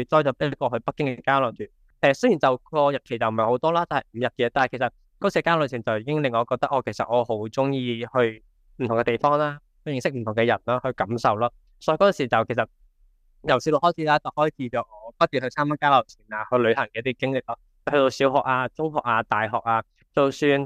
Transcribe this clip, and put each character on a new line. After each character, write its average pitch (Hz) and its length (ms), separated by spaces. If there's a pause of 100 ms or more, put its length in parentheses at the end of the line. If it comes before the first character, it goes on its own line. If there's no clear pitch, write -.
join 156 180
咗 147 240
一 - 40
個 131 180
去 123 160
北 - 120
京 147 100
嘅 127 160
交 139 160
流 123 120
團。 107 180 (320)
呃， 143 120
雖 247 180
然 165 80
就 131 180
個 143 340
日 135 140
期 120 120
就 117 100
唔 110 40
係 110 140
好 123 120
多 160 140
啦， 170 160
但 143 120
係 - 40 (100)
五 110 60
日 123 60 (120)
嘅。 120 160
但 135 120
係 123 60
其 131 80
實 123 100 (300)
嗰 202 100
次 175 100
嘅 - 40
交 165 140
流 147 100
團 120 160
就 110 160
已 110 40
經 151 200
令 123 100
我 117 160
覺 127 80
得， 139 100
哦， 135 160
其 113 80
實 - 160
我 120 160
好 113 120
鍾 113 380
意 123 260
去 117 440 (340)
唔 127 100
同 113 100
嘅 117 60
地 117 140
方 147 200
啦， 147 220 (260)
去 156 60
認 127 100
識 170 80
唔 127 140
同 107 100
嘅 113 120
人 113 200
啦， 123 180
去 131 100
感 95 140 (100)
受 113 180
咯。 117 180 (260)
所 - 140
以 156 40
嗰 196 120
陣 185 80
時 135 100
就 113 180
其 120 100
實 113 120 (760)
由 139 160
小 160 120
六 165 80
開 175 160
始 160 100
啦， 151 140
就 139 120
開 151 160
始 131 220
咗 120 100
我 110 380
不 170 100
斷 127 160
去 127 60
參 147 200
加 151 60
交 147 160
流 131 160
團 - 320
啊， 110 100
去 127 80
旅 117 160
行 127 120
嘅 - 140
一 127 140
啲 - 60
經 131 140
歷 131 120
咯。 117 140 (260)
去 147 60
到 135 180
小 135 240
學 139 60
啊、 127 300
中 156 220
學 147 80
啊、 117 240
大 110 240
學 113 100
啊， 113 260 (300)
就 139 180
算 143 180 (160)